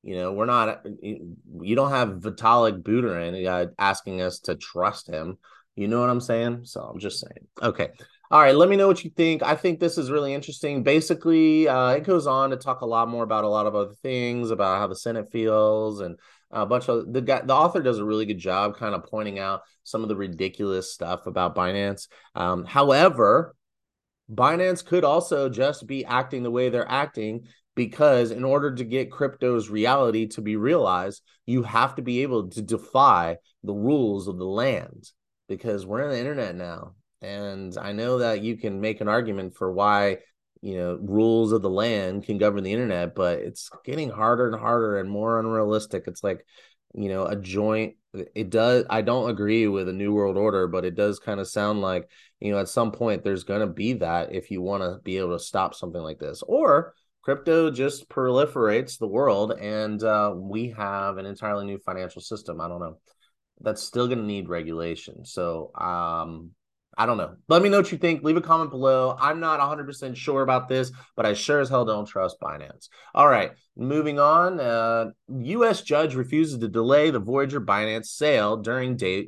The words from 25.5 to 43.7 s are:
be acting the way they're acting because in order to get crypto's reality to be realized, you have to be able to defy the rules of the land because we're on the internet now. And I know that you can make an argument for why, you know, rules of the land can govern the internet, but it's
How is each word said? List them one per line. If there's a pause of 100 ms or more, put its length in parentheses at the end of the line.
be
acting
the
way
they're
acting (280)
because
in
order
to
get
crypto's
reality
to
be
realized, (220)
you
have
to
be
able
to
defy (260)
the
rules
of
the
land (380)
because
we're
on
the
internet
now. (280)
And
I
know
that
you
can
make
an
argument
for
why, (420)
you
know,
rules
of
the
land
can
govern
the
internet,
but
it's (140)